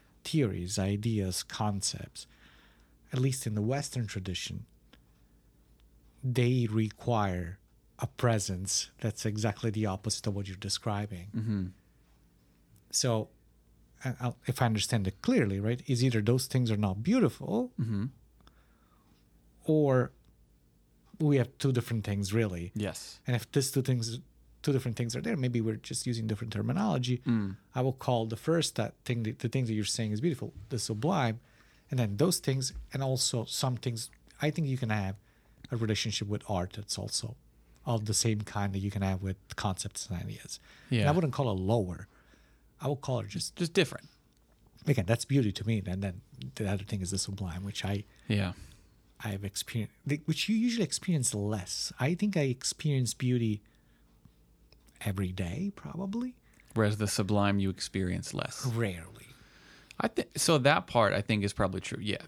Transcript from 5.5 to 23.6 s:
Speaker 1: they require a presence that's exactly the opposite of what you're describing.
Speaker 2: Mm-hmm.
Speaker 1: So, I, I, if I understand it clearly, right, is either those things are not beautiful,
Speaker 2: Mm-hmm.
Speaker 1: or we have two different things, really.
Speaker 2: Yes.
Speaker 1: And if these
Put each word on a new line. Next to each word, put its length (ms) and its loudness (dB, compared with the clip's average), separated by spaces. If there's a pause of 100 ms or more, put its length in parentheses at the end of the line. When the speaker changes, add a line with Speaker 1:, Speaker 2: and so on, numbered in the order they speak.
Speaker 1:
they 460 4
require 880 0 (420)
a 80 -2
presence 920 0
that's 260 -4
exactly 460 0
the 160 -2
opposite 400 -4
of 80 -2
what 120 -6
you're 100 -10
describing. 800 -4
Speaker 2:
Mm-hmm. 300 -2 (1300)
Speaker 1:
So, 380 2 (760)
I, 40 0 (120)
I, 120 -2 (120)
if 160 -2
I 60 6
understand 400 2
it 160 -4
clearly, 360 4
right, 280 0
is 160 2
either 180 4
those 240 4
things 240 2
are 80 2
not 240 0
beautiful, 720 2 (100)
Speaker 2:
Mm-hmm. 240 0 (1600)
Speaker 1:
or 460 6 (1080)
we 180 6
have 200 4
two 140 2
different 320 0
things, 300 -2
really. 420 0
Speaker 2:
Yes. 500 -6
Speaker 1:
And 100 2
if 160 -4
these 200 2